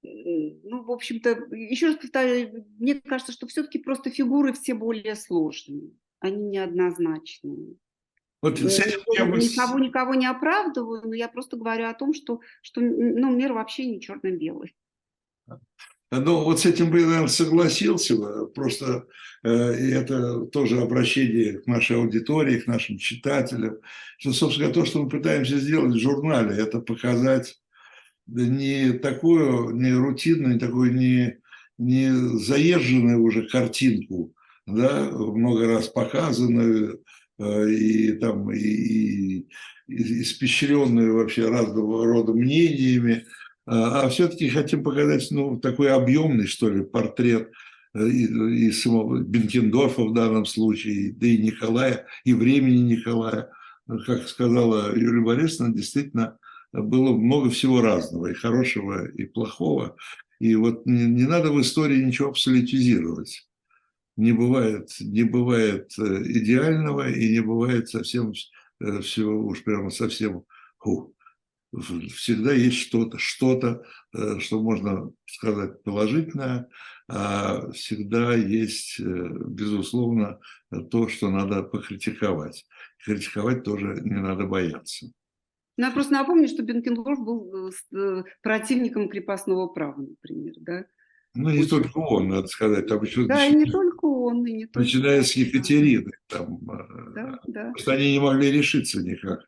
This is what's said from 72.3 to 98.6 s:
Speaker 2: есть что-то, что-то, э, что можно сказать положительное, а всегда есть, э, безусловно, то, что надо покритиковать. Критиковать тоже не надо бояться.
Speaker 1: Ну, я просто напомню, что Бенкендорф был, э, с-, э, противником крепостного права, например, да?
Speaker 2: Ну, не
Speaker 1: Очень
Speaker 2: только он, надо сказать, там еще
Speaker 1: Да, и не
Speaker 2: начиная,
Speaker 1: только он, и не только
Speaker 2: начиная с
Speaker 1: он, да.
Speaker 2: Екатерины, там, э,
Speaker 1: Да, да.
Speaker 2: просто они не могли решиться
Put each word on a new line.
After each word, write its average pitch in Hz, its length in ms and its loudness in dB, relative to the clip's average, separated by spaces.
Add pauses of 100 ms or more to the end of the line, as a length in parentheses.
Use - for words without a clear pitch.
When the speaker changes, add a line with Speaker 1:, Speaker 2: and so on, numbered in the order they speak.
Speaker 2:
есть 123 240 4
что-то, 113 420 -2
что-то, 127 640 0 (320)
э, 107 240 -4
что 110 220 -4
можно 98 500 -2 (160)
сказать 104 560 -6
положительное, 123 840 -4 (400)
а 101 640 -4
всегда 113 600 -2
есть, 107 640 -2
э, - 40 -8 (440)
безусловно, 107 920 -2 (520)
то, 113 180 2
что 104 220 -4
надо 98 320 -2
покритиковать. 95 1040 -8 (400)
Критиковать 107 580 -4
тоже 101 400 -6
не 104 180 -4
надо 98 240 -4
бояться. 92 600 -6 (720)
Speaker 1:
Ну, 240 100 0
я 254 40 -2
просто 277 220 0
напомню, 277 340 4
что 233 160 -6
Бенкендорф 240 560 -2
был, 196 500 -8
э, - 20 -14
с-, - 260 -14
э, 196 260 -4 (200)
противником 220 640 -2
крепостного 190 580 -4
права, 143 340 -8
например, 156 580 -14
да? 175 260 -10 (500)
Speaker 2:
Ну, 143 140 -2
не 147 100 2
Speaker 1:
Очень - 100 2
Speaker 2:
только 143 280 0
он, 110 320 0
надо 98 180 -2
сказать, 107 400 0
там 107 160 0
еще 117 240 0
Speaker 1:
Да, 277 200 4
и 294 80 6
не 302 100 6
Speaker 2:
начиная, - 60 -4
Speaker 1:
только 359 340 0
он, 240 400 0
и 233 80 -6
не 220 140 -8
только - 120 -8
Speaker 2:
начиная 131 440 4
с - 120 0
Speaker 1:
он, 127 80 2
да. 120 40 0
Speaker 2:
Екатерины, 135 640 4 (160)
там, - 320 -8 (100)
э, - 460 -16
Speaker 1:
Да, 254 320 -12
да. 226 240 -12
Speaker 2:
просто - 220 -4
они 139 200 0
не 139 60 2
могли 139 320 2
решиться 143 500 0